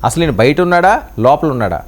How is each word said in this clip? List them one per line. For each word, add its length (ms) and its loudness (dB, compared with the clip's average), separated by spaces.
అసలు 200 -2
ఈయన 160 -2
బయట 200 2
ఉన్నాడా, 320 2
లోపల 320 2
ఉన్నాడా? 380 -4